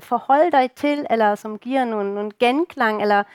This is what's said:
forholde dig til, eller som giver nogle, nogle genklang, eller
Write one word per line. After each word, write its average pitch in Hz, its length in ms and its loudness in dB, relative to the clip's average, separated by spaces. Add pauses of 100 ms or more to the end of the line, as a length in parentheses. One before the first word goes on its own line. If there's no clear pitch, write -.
forholde 277 500 0
dig 262 220 2
til, 294 380 -4
eller 214 240 2
som 214 240 -10
giver 262 260 -2
nogle, 208 300 -4
nogle 208 240 -6
genklang, 240 640 0
eller 208 200 2 (120)